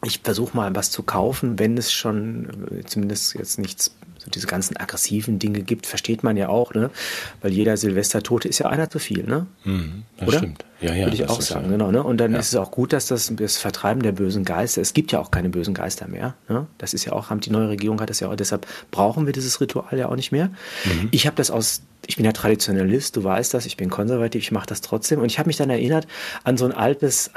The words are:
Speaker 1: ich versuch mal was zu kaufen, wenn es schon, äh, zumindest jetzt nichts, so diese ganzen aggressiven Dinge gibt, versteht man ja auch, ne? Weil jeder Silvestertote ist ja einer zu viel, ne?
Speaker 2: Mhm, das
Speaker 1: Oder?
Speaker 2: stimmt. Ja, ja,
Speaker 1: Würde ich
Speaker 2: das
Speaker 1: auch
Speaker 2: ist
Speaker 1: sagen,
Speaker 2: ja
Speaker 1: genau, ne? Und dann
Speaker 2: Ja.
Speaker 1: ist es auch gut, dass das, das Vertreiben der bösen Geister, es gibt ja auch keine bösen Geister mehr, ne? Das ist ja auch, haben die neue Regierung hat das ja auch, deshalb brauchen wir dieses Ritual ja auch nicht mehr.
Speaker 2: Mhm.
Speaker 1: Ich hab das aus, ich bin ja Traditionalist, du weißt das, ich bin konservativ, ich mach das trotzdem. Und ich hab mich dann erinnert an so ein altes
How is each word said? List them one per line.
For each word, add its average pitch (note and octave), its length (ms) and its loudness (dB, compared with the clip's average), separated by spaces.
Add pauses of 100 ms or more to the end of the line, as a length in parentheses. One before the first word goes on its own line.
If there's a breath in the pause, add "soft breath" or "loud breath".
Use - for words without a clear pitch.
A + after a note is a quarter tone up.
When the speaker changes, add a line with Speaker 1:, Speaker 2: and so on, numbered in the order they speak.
Speaker 1:
ich - 200 -4
versuch A2+ 320 -2
mal G2+ 200 0
was G2+ 140 0
zu - 140 -6
kaufen, A2+ 560 0
wenn A2 180 4
es A#2 160 0
schon, A2+ 560 -2 (300)
äh, - 60 -10
zumindest G#2 500 -2
jetzt - 240 -6
nichts, - 360 -4 (220)
so - 140 -12
diese F#3 160 -6
ganzen F3+ 300 -2
aggressiven G#2+ 600 -2
Dinge G#2 240 0
gibt, A2+ 240 -2
versteht - 380 -2
man A2 140 2
ja G2 120 0
auch, A#2 240 2
ne? A2+ 160 2 (520 loud breath)
Weil G2 100 0
jeder G#2+ 260 4
Silvestertote G#2 720 0
ist F2 120 0
ja - 80 2
einer D#3 220 0
zu - 80 -6
viel, G2+ 260 -2
ne? C3+ 220 0 (200)
Speaker 2:
Mhm, F#2 380 -2 (140)
das - 120 -2
Speaker 1:
Oder? C3+ 100 4
Speaker 2:
stimmt. D#2+ 260 -4 (140)
Ja, E2+ 140 -2
ja, F#2 120 2
Speaker 1:
Würde - 100 2
ich - 60 0
Speaker 2:
das - 80 -2
Speaker 1:
auch A#2 100 2
Speaker 2:
ist - 80 -2
Speaker 1:
sagen, E2+ 180 -4
Speaker 2:
ja F#2 60 0
Speaker 1:
genau, G2+ 200 2
ne? B2+ 120 4
Und B2 140 2
dann A2+ 160 4
Speaker 2:
Ja. A#2 60 2
Speaker 1:
ist A2+ 100 -2
es - 60 0
auch F#2+ 160 0
gut, B2 220 0
dass C3+ 140 0
das, A#2 280 0
das G#2+ 220 -2
Vertreiben G#2 440 0
der A2 120 2
bösen F#2+ 320 0
Geister, F#2 360 0
es F#2+ 120 0
gibt D#3 200 2
ja F2+ 60 2
auch - 120 -4
keine F2+ 180 2
bösen F2+ 240 0
Geister F#2 340 -6
mehr, F#2 280 -6 (140)
ne? C3 180 0 (100)
Das - 160 -6
ist - 120 -2
ja A2+ 80 -4
auch, G#2+ 160 -4
haben G#2+ 120 0
die - 80 -8
neue G#2+ 200 4
Regierung G#2+ 320 0
hat A2 80 -4
das - 120 -2
ja F#2 80 -2
auch, F#2+ 60 -4
deshalb G2+ 300 0 (260 loud breath)
brauchen G#2+ 340 4
wir C#3+ 80 2
dieses C3 280 -2
Ritual C3+ 360 -2
ja B2+ 120 0
auch B2 60 -2
nicht C3 180 -2
mehr. D#3+ 140 4 (380 loud breath)
Speaker 2:
Mhm. F2+ 260 0
Speaker 1:
Ich - 160 4
hab - 100 0
das C#3 140 2
aus, - 320 0 (220)
ich - 120 -6
bin A2 80 4
ja A2+ 80 6
Traditionalist, G#2+ 840 2
du G#2+ 80 0
weißt F#2+ 300 2
das, B2 120 0
ich F#2+ 120 -8
bin F#2 120 -2
konservativ, A2+ 540 0
ich - 80 -4
mach A2 140 0
das - 160 -6
trotzdem. B2+ 400 0
Und A#2+ 60 2
ich A2+ 120 0
hab D#3 80 2
mich D#3 80 2
dann C#3 140 0
erinnert B2+ 360 2 (380 loud breath)
an B2+ 140 4
so B2 80 2
ein B2 80 2
altes C#3 640 2